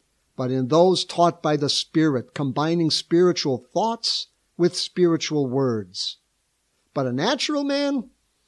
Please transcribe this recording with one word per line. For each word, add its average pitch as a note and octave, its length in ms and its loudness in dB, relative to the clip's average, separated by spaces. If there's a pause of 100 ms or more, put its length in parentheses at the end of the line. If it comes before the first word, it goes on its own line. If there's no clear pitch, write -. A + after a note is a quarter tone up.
(360)
but B2+ 140 -4
in C3 180 0
those E3+ 380 4
taught E3+ 360 0
by D3+ 140 2
the C#3+ 140 -2
Spirit, D3+ 640 -2
combining D3+ 560 0
spiritual E3+ 840 0
thoughts A3 540 -2 (320)
with F3 180 2
spiritual D#3 720 0
words. A#2 720 -4 (760)
But C#3 140 -2
a B2 80 -4
natural C#4+ 500 -2
man C#4 460 -2 (360)